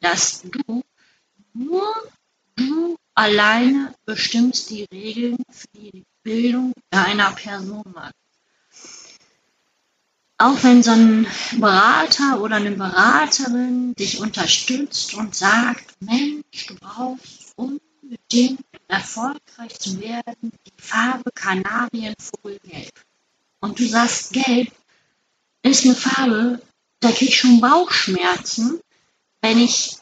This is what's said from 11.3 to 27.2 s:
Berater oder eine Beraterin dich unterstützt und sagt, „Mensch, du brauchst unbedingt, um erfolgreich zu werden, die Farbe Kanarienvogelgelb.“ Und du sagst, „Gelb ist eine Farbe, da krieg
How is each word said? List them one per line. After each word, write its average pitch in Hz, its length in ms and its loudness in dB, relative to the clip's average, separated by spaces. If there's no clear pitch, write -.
Berater 226 840 4
oder 214 160 -2
eine 208 140 -2
Beraterin 247 1200 0
dich 196 240 -6
unterstützt - 960 -4
und 208 200 -8
sagt, 233 680 -2
„Mensch, 285 680 -4
du 190 80 -18
brauchst 247 800 -14
unbedingt, 262 1040 -4
um - 200 -20
erfolgreich 233 880 -10
zu 190 220 -8
werden, 233 500 -12
die - 140 -20
Farbe 240 500 -4
Kanarienvogelgelb.“ 208 1600 -8
Und 208 180 -6
du 240 80 2
sagst, 233 460 -2
„Gelb 254 380 0
ist 262 220 4
eine 247 100 6
Farbe, 247 640 0
da 233 120 4
krieg 262 180 2